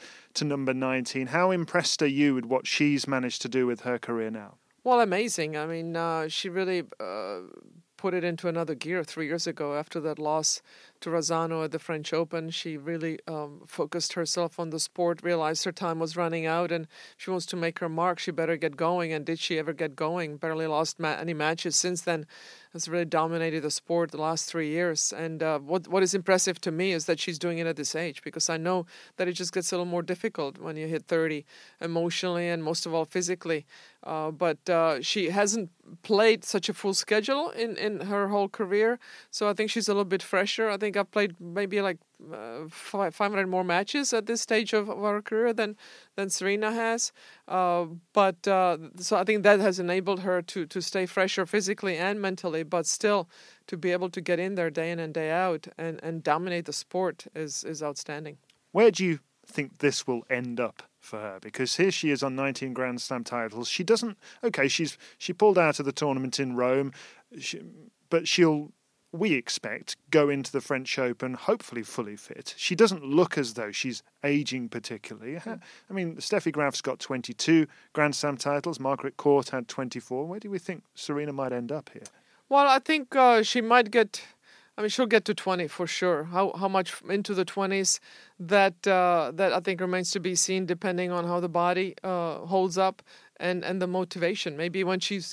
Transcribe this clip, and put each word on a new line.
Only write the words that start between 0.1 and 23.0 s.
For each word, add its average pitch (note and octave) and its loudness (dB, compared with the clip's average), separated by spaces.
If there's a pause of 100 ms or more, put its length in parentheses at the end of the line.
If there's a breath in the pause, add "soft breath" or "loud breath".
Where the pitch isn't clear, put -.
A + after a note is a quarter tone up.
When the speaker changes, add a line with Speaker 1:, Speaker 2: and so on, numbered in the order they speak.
Speaker 1:
to D3+ -2
number C#3 0
nineteen. C3 -2
How E3+ 2
impressed E3+ 0
are D3+ 4
you C#3+ 4
with A#2+ -2
what B2+ 2
she's C#3+ 2
managed B2+ -2
to B2+ -6
do B2+ 2
with A#2+ -2
her B2 -2
career A2+ -4
now? G#2 -12 (300)
Speaker 2:
Well, B3 6
amazing. F#3 0
I D3+ -4
mean, E3 -4
uh, E3 -2
she - -6
really, F3+ -2 (140)
uh, G2 -6 (580)
put F#3 -4
it F3 0
into F3 -4
another E3 -2
gear D#3+ -4
three D#3+ -8
years E3+ -4
ago D3+ -4
after D#3 -6
that D3+ -4
loss D#3 0 (380 loud breath)
to E3 -10
Razzano E3 0
at D3+ -6
the D#3+ -4
French D#3 -6
Open. E3 -2
She D#3+ -6
really, D#3+ -6
um, D3+ -8
focused D#3+ -4
herself E3+ -2
on E3 -4
the D#3 -4
sport, E3+ 0
realized E3 0
her F#3 -4
time E3 -4
was D#3+ -4
running E3 -2
out, E3 0
and E3 -4 (300 loud breath)
she - -8
wants F3+ -2
to - -6
make E3+ -2
her E3+ -4
mark. E3+ 0
She F#3+ -6
better D#3+ 0
get D3 -2
going. E3+ 0
And D3+ -4
did E3 -4
she - -2
ever D#3 -2
get D3 -4
going? D#3+ -2
Barely D#3+ -2
lost D#3 0
ma-, D#3 0
any E3 -4
matches D#3 0
since F3+ 0
then. D#3+ -2 (460 loud breath)
Has E3+ -8
really E3+ 0